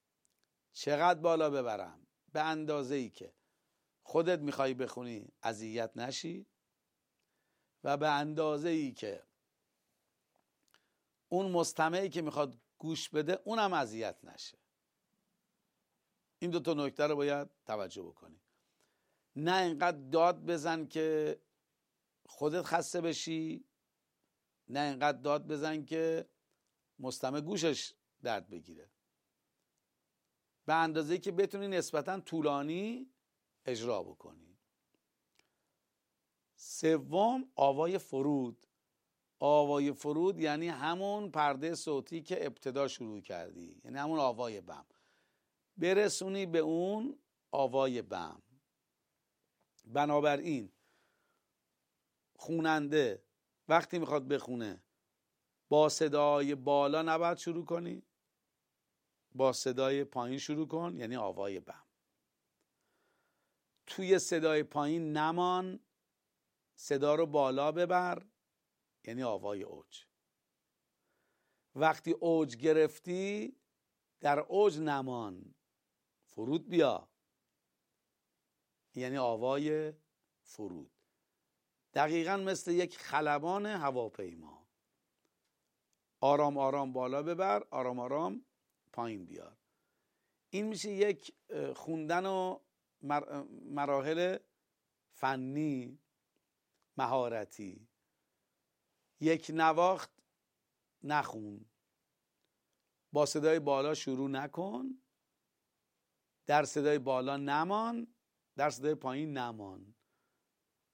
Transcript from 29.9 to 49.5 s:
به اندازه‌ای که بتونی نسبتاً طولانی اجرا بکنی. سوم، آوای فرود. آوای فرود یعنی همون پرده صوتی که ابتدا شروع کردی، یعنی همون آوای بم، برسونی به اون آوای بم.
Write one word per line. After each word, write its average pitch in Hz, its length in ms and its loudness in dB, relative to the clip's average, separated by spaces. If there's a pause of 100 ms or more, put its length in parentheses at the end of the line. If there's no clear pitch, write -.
به 151 80 2
اندازه‌ای 160 460 2
که 190 120 -6
بتونی 202 360 0
نسبتاً 185 520 -2
طولانی 165 920 -4 (520)
اجرا 113 380 -2
بکنی. 82 540 -20 (2000)
سوم، 180 1000 0
آوای 147 420 2
فرود. 135 680 -2 (720)
آوای 143 540 4
فرود 165 460 0
یعنی 156 280 0
همون 180 640 -4
پرده 151 440 0
صوتی 147 460 -6
که 170 240 -4
ابتدا 135 420 -2
شروع 110 340 -8
کردی، 87 640 -12
یعنی 123 140 -12
همون 151 220 -2
آوای 120 420 0
بم، 80 240 -16 (920)
برسونی 190 680 2
به 170 140 2
اون 185 600 0 (320)
آوای 131 500 2
بم. 85 400 -8 (1400)